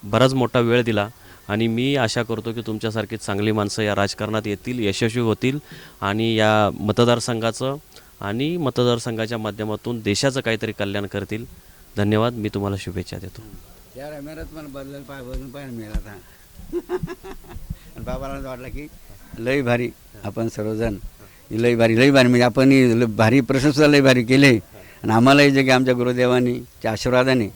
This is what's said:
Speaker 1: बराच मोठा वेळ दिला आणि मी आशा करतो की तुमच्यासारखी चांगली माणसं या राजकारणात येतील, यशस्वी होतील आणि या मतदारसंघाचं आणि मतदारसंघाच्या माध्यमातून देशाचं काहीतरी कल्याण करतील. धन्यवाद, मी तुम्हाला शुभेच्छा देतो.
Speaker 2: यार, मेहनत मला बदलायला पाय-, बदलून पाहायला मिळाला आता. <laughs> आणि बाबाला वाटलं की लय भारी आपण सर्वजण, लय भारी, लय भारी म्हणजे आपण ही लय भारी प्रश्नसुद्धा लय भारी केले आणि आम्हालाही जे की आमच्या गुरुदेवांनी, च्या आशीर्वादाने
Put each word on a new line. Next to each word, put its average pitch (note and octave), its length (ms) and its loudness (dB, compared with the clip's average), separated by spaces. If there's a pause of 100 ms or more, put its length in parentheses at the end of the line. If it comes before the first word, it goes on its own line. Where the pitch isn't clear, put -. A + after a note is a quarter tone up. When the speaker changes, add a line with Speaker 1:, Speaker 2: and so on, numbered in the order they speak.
Speaker 1:
बराच A2+ 300 2
मोठा B2+ 260 0
वेळ A#2 240 4
दिला G#2+ 260 0 (380)
आणि A2 200 0
मी B2 280 0
आशा A#2+ 280 0
करतो A2 300 -6
की A#2 140 -8
तुमच्यासारखी A2 500 -6
चांगली G#2 340 -2
माणसं G#2+ 300 -2
या G#2 140 0
राजकारणात G#2 500 -2
येतील, A#2+ 340 -6
यशस्वी A2 420 0
होतील B2 380 0 (420)
आणि A2 340 0
या G#2+ 340 4 (100)
मतदारसंघाचं A#2 960 0 (460)
आणि B2 360 -4
मतदारसंघाच्या A#2+ 800 -2
माध्यमातून G#2+ 600 -6
देशाचं B2 420 -2
काहीतरी A2+ 300 -4
कल्याण G2+ 340 -6
करतील. G#2 400 -8 (520)
धन्यवाद, G#2+ 360 2
मी G#2+ 200 -6
तुम्हाला G2+ 260 -4
शुभेच्छा F#2 380 -10
देतो. F#2+ 240 -14 (560)
Speaker 2:
यार, D3 240 -14
मेहनत D#3 220 -14 (100)
मला D3+ 160 -14
बदलायला C#3 440 -16
पाय-, C3+ 100 -14
बदलून B2+ 260 -10
पाहायला C3+ 240 -14
मिळाला G#2+ 240 -10
आता. G2+ 200 -10 (540)
<laughs> F4 240 -8 (1000)
आणि A#2 100 -12
बाबाला C3+ 440 -8
वाटलं B2+ 180 -14
की D3 200 -12 (520)
लय C3 220 0
भारी A#2+ 280 0 (340)
आपण A2+ 240 -4
सर्वजण, A2 480 -4 (560)
लय A#2+ 240 2
भारी, A2+ 240 4
लय C#3 120 8
भारी C3 160 6
म्हणजे B2 160 6
आपण C3 280 4
ही B2 280 6
लय B2 60 2
भारी A2+ 360 4
प्रश्नसुद्धा C3+ 460 2
लय D3 140 6
भारी B2+ 220 6
केले C3 360 6 (440)
आणि A2 80 -2
आम्हालाही C#3 400 6
जे C3+ 120 2
की C3 60 0
आमच्या B2+ 240 4
गुरुदेवांनी, B2 680 0
च्या A#2+ 320 -6
आशीर्वादाने B2+ 640 0